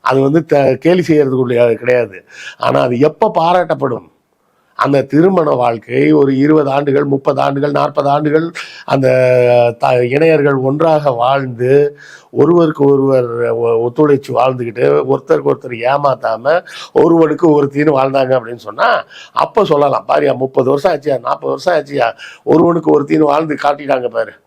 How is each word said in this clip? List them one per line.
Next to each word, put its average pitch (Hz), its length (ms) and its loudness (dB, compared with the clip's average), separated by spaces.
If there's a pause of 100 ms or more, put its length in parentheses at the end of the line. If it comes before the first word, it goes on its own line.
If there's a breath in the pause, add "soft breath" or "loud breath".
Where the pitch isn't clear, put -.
அது 135 200 0
வந்து 151 240 0
த-, 135 340 0
கேலி 170 280 0
செய்யறதுக்குரிய 127 640 2
கிடையாது. 120 520 -2 (320 loud breath)
ஆனா 131 240 0
அது 123 180 -2
எப்ப 156 400 0
பாராட்டப்படும்? 160 680 -2 (680)
அந்த 135 260 0
திருமண 160 500 2
வாழ்க்கை 123 600 -2
ஒரு 139 260 2
இருபது 147 340 2
ஆண்டுகள், 143 320 0
முப்பது 139 380 -2
ஆண்டுகள், 139 300 -2
நாற்பது 143 380 -2
ஆண்டுகள் 151 420 0 (340 loud breath)
அந்த 135 220 0 (720)
த-, 135 80 0
இணையர்கள் 139 760 2
ஒன்றாக 147 500 0
வாழ்ந்து 131 840 0 (340 loud breath)
ஒருவருக்கு 156 540 2
ஒருவர் 127 680 0
ஒ-, 117 260 0
ஒத்துழைச்சு 139 560 0
வாழ்ந்துக்கிட்டு 123 520 -2 (200)
ஒருத்தருக்கு 139 460 -2
ஒருத்தர் 123 300 -6
ஏமாத்தாம 135 840 -2 (280 loud breath)
ஒருவனுக்கு 160 560 2
ஒருத்தின்னு 147 500 2
வாழ்ந்தாங்க 135 360 0
அப்படின்னு 120 340 -6
சொன்னா 160 380 -2 (280 loud breath)
அப்ப - 320 0
சொல்லலாம், 143 420 0
"பாரியா, 147 280 0
முப்பது 131 340 -2
வருஷம் 143 240 0
ஆச்சியா, 139 260 -4
நாற்பது 135 380 -6
வருஷம் 175 160 -2
ஆச்சியா, 139 400 -2 (300 loud breath)
ஒருவனுக்கு 156 580 2
ஒருத்தின்னு 151 300 0
வாழ்ந்து 151 320 -2
காட்டிட்டாங்க 139 440 -2
பாரு" 113 260 -6 (140)